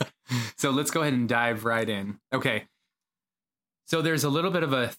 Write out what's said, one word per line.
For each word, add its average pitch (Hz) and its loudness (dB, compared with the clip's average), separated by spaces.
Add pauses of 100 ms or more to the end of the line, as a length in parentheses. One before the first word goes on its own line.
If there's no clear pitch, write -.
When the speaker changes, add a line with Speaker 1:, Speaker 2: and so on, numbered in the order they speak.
Speaker 1:
<laughs> - -10 (480)
Speaker 2:
So 143 0
let's 143 0
go 165 0
ahead 147 2
and 120 2
dive 117 2
right 113 0
in. 101 -4 (120)
Okay. 127 0 (1200)
So 165 0
there's 156 0
a 147 2
little 165 0
bit 175 0
of 143 0
a 120 2